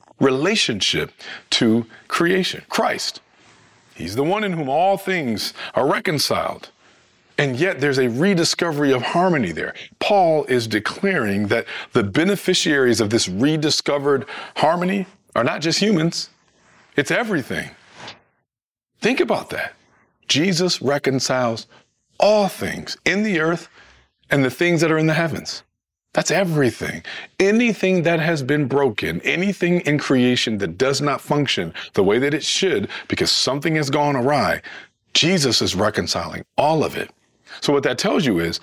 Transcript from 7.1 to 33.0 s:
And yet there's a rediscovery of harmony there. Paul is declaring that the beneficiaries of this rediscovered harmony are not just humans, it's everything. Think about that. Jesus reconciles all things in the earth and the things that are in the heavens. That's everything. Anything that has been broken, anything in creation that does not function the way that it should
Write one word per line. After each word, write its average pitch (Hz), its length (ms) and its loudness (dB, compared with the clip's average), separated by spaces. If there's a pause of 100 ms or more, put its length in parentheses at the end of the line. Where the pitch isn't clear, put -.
And 139 200 0
yet 156 260 0
there's 139 160 2
a 131 120 2
rediscovery 151 840 2
of 127 100 2
harmony 160 520 2
there. - 200 -8 (260)
Paul 165 460 4
is 123 220 0
declaring 110 800 -2
that 113 180 0 (280)
the 120 100 4
beneficiaries 143 960 2
of 104 80 2
this 107 180 2
rediscovered 143 1000 0 (300)
harmony 180 500 0 (280)
are 113 80 2
not 160 180 -2
just 160 180 -2
humans, 170 500 0 (640)
it's 143 140 0
everything. 165 640 -2 (1300)
Think 240 180 0
about 220 300 -2
that. - 240 -8 (540)
Jesus 175 520 0
reconciles 127 840 0 (540)
all 208 300 4
things - 540 -8
in 190 200 0
the 196 160 0
earth 165 280 -2 (600)
and 139 160 4
the 127 60 0
things 175 300 0
that 160 100 2
are 156 80 2
in 160 80 2
the 160 80 2
heavens. - 480 -4 (500)
That's - 160 0
everything. 156 760 0 (360)
Anything 196 640 2
that 165 160 2
has 156 240 -2
been 143 240 0
broken, 117 540 0
anything 175 600 0
in 147 160 0
creation 123 600 2
that 87 180 -4
does 131 240 0
not 143 180 -2
function 135 540 -2 (200)
the 104 100 2
way 101 160 4
that 143 160 0
it - 80 -6
should 151 460 0 (180)